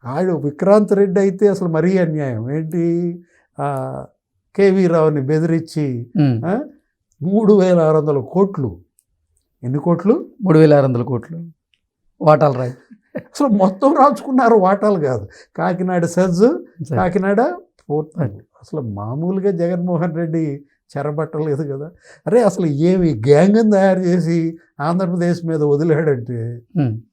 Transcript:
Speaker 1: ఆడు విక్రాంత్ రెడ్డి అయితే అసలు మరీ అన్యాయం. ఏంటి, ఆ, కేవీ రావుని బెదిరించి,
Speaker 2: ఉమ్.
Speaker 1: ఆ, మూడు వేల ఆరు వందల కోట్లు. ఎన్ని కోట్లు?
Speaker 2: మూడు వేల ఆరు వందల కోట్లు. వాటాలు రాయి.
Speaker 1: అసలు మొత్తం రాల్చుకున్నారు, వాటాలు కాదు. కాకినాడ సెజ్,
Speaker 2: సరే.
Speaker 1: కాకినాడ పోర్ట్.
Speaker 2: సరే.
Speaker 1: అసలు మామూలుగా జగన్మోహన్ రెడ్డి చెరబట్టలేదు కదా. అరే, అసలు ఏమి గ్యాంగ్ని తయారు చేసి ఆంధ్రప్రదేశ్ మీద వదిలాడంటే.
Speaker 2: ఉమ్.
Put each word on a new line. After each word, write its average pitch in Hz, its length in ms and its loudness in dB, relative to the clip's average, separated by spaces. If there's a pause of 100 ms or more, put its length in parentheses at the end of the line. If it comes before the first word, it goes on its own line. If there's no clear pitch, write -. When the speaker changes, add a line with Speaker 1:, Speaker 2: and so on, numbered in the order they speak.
Speaker 1:
ఆడు 165 280 -2
విక్రాంత్ 180 600 0
రెడ్డి 196 280 2
అయితే 196 280 2
అసలు 190 200 -2
మరీ 170 300 0
అన్యాయం. 139 520 -4
ఏంటి, 170 680 -4 (420)
ఆ, 135 460 -6 (500)
కేవీ 190 300 4
రావుని 156 340 2
బెదిరించి, 156 1000 -2
Speaker 2:
ఉమ్. 131 260 2
Speaker 1:
ఆ, 196 160 -2 (640)
మూడు 202 380 4
వేల 180 200 4
ఆరు 156 160 4
వందల 147 220 0
కోట్లు. 139 640 -4 (840)
ఎన్ని 127 160 -4
కోట్లు? 180 520 0 (120)
Speaker 2:
మూడు 170 160 4
వేల 151 160 8
ఆరు 139 100 6
వందల 123 180 0
కోట్లు. 135 440 -8 (760)
వాటాలు 151 340 4
రాయి. 127 200 -6 (420)
Speaker 1:
అసలు - 320 -4
మొత్తం 208 480 2
రాల్చుకున్నారు, 262 580 2
వాటాలు 196 440 2
కాదు. 127 300 -4 (280)
కాకినాడ 180 480 -2
సెజ్, 180 380 0 (420)
Speaker 2:
సరే. 135 120 -6
Speaker 1:
కాకినాడ 202 580 0 (360)
పోర్ట్. 151 280 -4
Speaker 2:
సరే. 104 200 -6 (240)
Speaker 1:
అసలు - 180 -10
మామూలుగా 139 720 -4
జగన్మోహన్ 175 680 -4
రెడ్డి 160 480 -4 (340)
చెరబట్టలేదు 151 640 -4
కదా. 143 280 -10 (360)
అరే, 226 160 2
అసలు 185 240 0
ఏమి 165 480 2
గ్యాంగ్ని 180 560 4
తయారు 190 280 2
చేసి 170 600 -2 (220)
ఆంధ్రప్రదేశ్ 175 640 -2
మీద 160 180 -2
వదిలాడంటే. 143 1000 0 (140)
Speaker 2:
ఉమ్. 113 240 -2 (120)